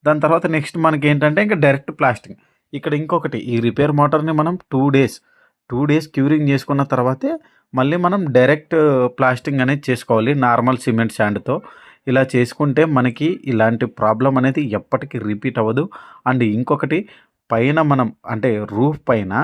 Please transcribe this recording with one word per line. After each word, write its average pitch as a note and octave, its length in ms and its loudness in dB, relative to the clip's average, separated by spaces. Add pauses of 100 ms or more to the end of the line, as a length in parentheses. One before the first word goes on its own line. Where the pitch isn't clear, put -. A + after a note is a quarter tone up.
దాని D3+ 160 2
తర్వాత E3 280 2
నెక్స్ట్ D#3+ 300 -4
మనకి D#3 300 0
ఏంటంటే D3+ 360 2
ఇంకా G#3 120 0
డైరెక్ట్ C#3+ 360 0
ప్లాస్టింగ్. B2 460 -2 (360)
ఇక్కడ D3 200 -4
ఇంకొకటి, D#3+ 520 -4
ఈ A#2+ 140 -2
రిపేర్ A#2+ 320 0
మోటార్ని D3+ 420 2
మనం D#3+ 240 -2 (120)
టూ C#3 200 0
డేస్, C3+ 280 2 (520)
టూ B2+ 160 -2
డేస్ D3+ 220 0
క్యూరింగ్ D3 420 0
చేసుకున్న C#3 340 0
తర్వాతే C3 480 -2 (420)
మళ్ళీ C#3 240 0
మనం F3+ 340 0
డైరెక్ట్ C3+ 440 2 (320)
ప్లాస్టింగ్ B2+ 540 -2
అనేది C#3+ 220 0
చేసుకోవాలి A#2+ 520 0
నార్మల్ A#2+ 420 2
సిమెంట్ A2+ 360 -2
శాండ్‌తో. G#2 420 -2 (520)
ఇలా C3 180 2
చేసుకుంటే C3+ 600 0
మనకి C#3+ 600 0
ఇలాంటి A2+ 400 0
ప్రాబ్లం A2+ 520 0
అనేది C3+ 240 0 (100)
ఎప్పటికీ - 480 -6
రిపీట్ G#2+ 400 -4
అవ్వదు. A#2 240 0 (420)
And B2+ 200 2
ఇంకొకటి, C#3 520 -2 (520)
పైన C3+ 320 0
మనం C#3 260 2 (220)
అంటే A#2 200 -2 (160)
రూఫ్ B2+ 420 -2
పైన G#2 260 0 (100)